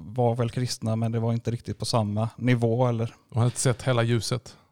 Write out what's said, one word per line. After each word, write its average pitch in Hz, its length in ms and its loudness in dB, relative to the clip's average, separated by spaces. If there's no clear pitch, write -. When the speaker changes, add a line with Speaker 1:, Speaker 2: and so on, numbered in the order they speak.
Speaker 1:
var 117 220 2
väl 120 140 0
kristna, 113 460 -2
men 113 160 0
det 113 80 0
var 117 140 0
inte 113 180 -4
riktigt 117 260 -6
på - 80 -6
samma 107 520 0
nivå, 120 500 2
eller 117 280 -2
Speaker 2:
De - 80 -4
hade 117 80 4
inte 120 140 0
sett 120 240 0
hela 120 200 2
ljuset. 117 540 -2